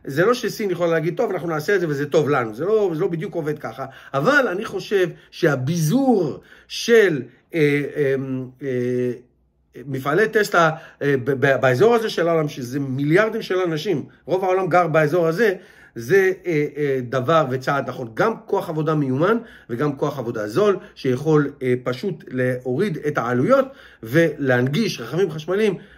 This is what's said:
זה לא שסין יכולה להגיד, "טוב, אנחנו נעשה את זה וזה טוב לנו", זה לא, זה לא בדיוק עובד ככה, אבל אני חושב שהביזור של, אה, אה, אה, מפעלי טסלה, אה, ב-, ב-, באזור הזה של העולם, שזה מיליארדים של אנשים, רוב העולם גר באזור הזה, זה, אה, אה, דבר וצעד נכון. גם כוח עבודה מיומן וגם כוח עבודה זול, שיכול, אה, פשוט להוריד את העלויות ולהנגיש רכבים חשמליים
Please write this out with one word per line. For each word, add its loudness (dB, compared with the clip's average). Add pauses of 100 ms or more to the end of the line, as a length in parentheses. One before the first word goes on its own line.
זה 0
לא 4
שסין -4
יכולה 0
להגיד, 0
"טוב, 0
אנחנו -6
נעשה -2
את 2
זה -2
וזה -2
טוב 2
לנו", 0
זה -8
לא, 2
זה -2
לא 0
בדיוק -6
עובד -4
ככה, -10 (280)
אבל 2
אני -6
חושב -2 (220)
שהביזור 0 (280)
של, 2 (320)
אה, 2 (140)
אה, 0 (480)
אה, -2 (760)
מפעלי 0
טסלה, 2 (320)
אה, 2 (100)
ב-, 0
ב-, 4
באזור 4
הזה 0
של 0
העולם, 0
שזה -8
מיליארדים 0
של -2
אנשים, -2 (200)
רוב -2
העולם 2
גר 4
באזור 2
הזה, 2 (400)
זה, 2 (140)
אה, 0 (100)
אה, 0
דבר 2
וצעד -2
נכון. -10
גם 2 (140)
כוח -2
עבודה -2
מיומן 2 (320)
וגם -2
כוח -4
עבודה -6
זול, 2 (180)
שיכול, 2 (120)
אה, 2 (100)
פשוט -6
להוריד -2
את -2
העלויות 2 (360)
ולהנגיש 0
רכבים -2
חשמליים -2 (240)